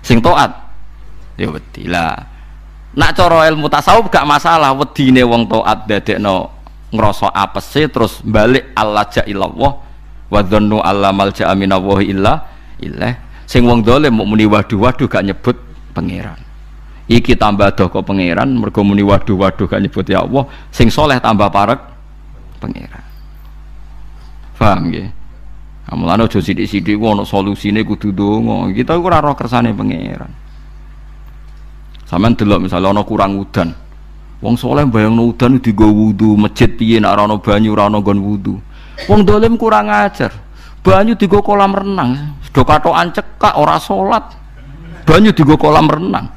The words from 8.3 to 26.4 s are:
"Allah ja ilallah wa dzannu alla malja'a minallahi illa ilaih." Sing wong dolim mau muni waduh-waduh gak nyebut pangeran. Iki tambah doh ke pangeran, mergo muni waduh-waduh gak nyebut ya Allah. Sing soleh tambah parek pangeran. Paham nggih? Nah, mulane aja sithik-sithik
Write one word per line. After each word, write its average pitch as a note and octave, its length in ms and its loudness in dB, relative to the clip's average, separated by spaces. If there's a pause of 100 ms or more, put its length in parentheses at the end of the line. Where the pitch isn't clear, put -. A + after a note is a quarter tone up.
"Allah G#2 360 0
ja - 160 -2
ilallah G2+ 460 -2 (580)
wa G#2 120 2
dzannu G#2 400 2
alla G2 320 0
malja'a G2 400 0
minallahi G2 560 0
illa G2 240 0 (480)
ilaih." G#2 340 -6 (340)
Sing B2 160 4
wong A#2+ 160 4
dolim B2+ 320 4
mau G#2 160 0
muni G#2+ 160 4
waduh-waduh A2+ 640 0
gak F#2+ 160 -2
nyebut A2 320 -4 (360)
pangeran. F#2 440 -8 (720)
Iki A#2+ 240 4
tambah G2+ 400 2
doh F#2 160 0
ke - 160 -6
pangeran, G2 480 -2
mergo G#2+ 320 -2
muni G2+ 160 2
waduh-waduh G2 640 2
gak G2+ 160 -4
nyebut G2 240 -4
ya F#2 160 0
Allah. B2+ 240 -2 (240)
Sing - 240 2
soleh D3 240 0
tambah G#2 320 2
parek G#2 320 0 (800)
pangeran. - 440 -12 (1500)
Paham F#2+ 340 0
nggih? F#2 160 -8 (800)
Nah, E2+ 80 -10
mulane F2+ 320 0
aja - 80 -4
sithik-sithik G2+ 640 -2